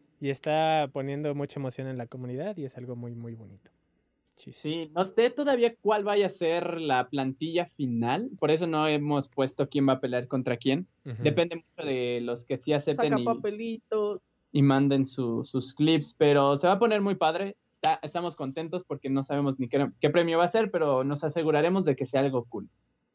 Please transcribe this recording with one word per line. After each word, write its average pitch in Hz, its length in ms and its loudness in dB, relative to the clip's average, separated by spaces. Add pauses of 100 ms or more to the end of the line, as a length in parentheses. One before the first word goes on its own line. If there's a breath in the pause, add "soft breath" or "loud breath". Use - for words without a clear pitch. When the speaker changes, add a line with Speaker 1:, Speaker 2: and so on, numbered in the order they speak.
(200)
Speaker 1:
y 139 100 -2
está 156 640 0
poniendo 143 440 -4
mucha 143 240 -6
emoción 131 260 -6
en 131 120 -8
la 120 100 -10
comunidad 131 480 -8
y 156 80 -8
es 127 120 -12
algo 123 200 -10
muy, 120 180 -10
muy 117 220 -12
bonito. 101 340 -20 (680)
Sí, - 160 -16
sí. - 100 -14
Speaker 2:
Sí, 156 300 -6
no 175 120 0
sé 226 260 2
todavía 240 460 2
cuál 208 260 2
vaya 202 240 4
a - 20 0
ser 170 520 0
la 131 280 2
plantilla 156 580 -2 (100)
final, 127 540 0 (100)
por 151 100 2
eso 165 160 2
no 156 220 2
hemos 147 400 0
puesto 135 400 -2
quién 139 200 2
va 131 60 6
a 127 60 -4
pelear 123 260 -2
contra 127 300 -2
quién. 135 320 -2 (160)
Speaker 1:
Ujú. 120 180 -10
Speaker 2:
Depende 170 320 2
mucho 165 340 -12
de 123 320 0
los 120 240 -6
que 135 140 -4
sí 151 140 -2
acepten 147 400 0
Speaker 3:
Saca 214 80 2
Speaker 2:
y, - 40 -4
Speaker 3:
papelitos. 214 1300 -4
Speaker 2:
y 143 120 2
manden 139 440 4
su, 117 380 -4
sus - 280 -6
clips, 156 460 2
pero 143 380 4
se 160 100 0
va 180 80 6
a 196 60 -2
poner 214 200 4
muy 196 140 0
padre. 175 420 -2 (140)
Está, - 320 0
estamos 170 320 -6
contentos 160 480 -8
porque 143 260 -8
no 135 140 0
sabemos 143 380 -2
ni 127 80 -4
qué, 139 200 2 (120)
qué - 100 4
premio 170 280 2
va 175 80 6
a - 20 -2
ser, 220 240 0
pero 143 320 2
nos 143 180 -2
aseguraremos 160 600 2
de 143 100 2
que 139 100 -4
sea 131 160 0
algo 135 260 0
cool. 101 220 -10 (460)